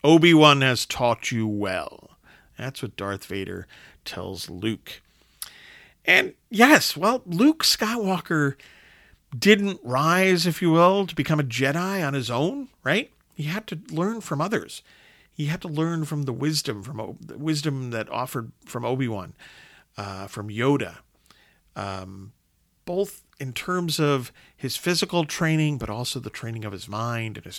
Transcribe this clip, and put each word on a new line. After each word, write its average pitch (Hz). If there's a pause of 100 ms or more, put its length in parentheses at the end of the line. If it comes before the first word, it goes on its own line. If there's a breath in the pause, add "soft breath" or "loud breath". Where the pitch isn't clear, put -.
"Obi-Wan 151
has 127
taught -
you 110
well." 98 (460 soft breath)
That's 131
what 113
Darth 98
Vader 95 (380 loud breath)
tells 92
Luke. - (1000 loud breath)
And - (160)
yes, 240
well, 220
Luke 226
Skywalker 190 (840 loud breath)
didn't 202
rise, 165
if 170
you 170
will, 180
to -
become 151
a -
Jedi 147
on 139
his 123
own, 196 (160)
right? 190 (240)
He 156
had 180
to 160 (100)
learn 190
from 147
others. 180 (520 soft breath)
He 147
had 160
to 185
learn 160
from 147
the 131
wisdom, 131
from 117
O-, 104
the -
wisdom 143
that 110
offered 120 (120)
from 117
Obi-Wan, 113 (640 loud breath)
uh, 98
from 107
Yoda, 117 (760 soft breath)
um, 95 (540)
both 196 (160)
in 131
terms 180
of 143 (260 soft breath)
his -
physical 175
training, 156
but 110
also 120
the 110
training 113
of 107
his 98
mind 113
and -
his -